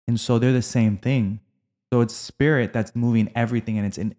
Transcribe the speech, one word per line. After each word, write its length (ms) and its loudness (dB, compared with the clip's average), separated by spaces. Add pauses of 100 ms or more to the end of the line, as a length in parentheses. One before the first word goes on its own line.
And 120 0
so 200 0
they're 140 4
the 80 2
same 360 2
thing. 420 -2 (520)
So 100 4
it's 140 0
spirit 560 0
that's 240 -4
moving 400 2
everything, 420 -2
and 80 -2
it's 120 -6
in, 220 -6